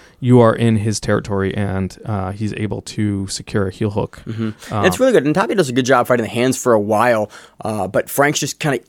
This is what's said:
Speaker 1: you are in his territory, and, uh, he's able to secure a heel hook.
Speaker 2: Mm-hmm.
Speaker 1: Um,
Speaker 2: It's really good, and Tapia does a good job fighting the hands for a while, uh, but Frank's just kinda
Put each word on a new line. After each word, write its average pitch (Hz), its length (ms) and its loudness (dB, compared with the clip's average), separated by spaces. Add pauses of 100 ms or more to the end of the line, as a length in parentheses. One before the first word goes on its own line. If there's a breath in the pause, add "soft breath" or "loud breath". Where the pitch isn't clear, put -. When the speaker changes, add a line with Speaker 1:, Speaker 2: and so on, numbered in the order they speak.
(180 loud breath)
Speaker 1:
you 123 220 6
are 113 160 6
in 113 220 2
his 107 200 -4
territory, 101 560 -2
and, 95 420 -4 (100)
uh, 95 260 -4
he's 104 220 -4
able 104 260 -6
to 101 480 -4
secure - 400 -4
a - 20 -8
heel 107 200 -4
hook. - 360 -6
Speaker 2:
Mm-hmm. 110 480 -8
Speaker 1:
Um, 101 120 0
Speaker 2:
It's 180 120 0
really 254 140 4
good, 156 140 4
and 151 80 0
Tapia 202 220 -2
does 160 120 2
a 123 60 -6
good 131 100 2
job 123 240 4
fighting 120 160 2
the 98 60 -6
hands 120 300 0
for 123 120 2
a 110 80 4
while, 107 500 2 (300 loud breath)
uh, 104 260 -4
but 104 240 -4
Frank's 143 300 0
just - 180 -6
kinda 143 300 -2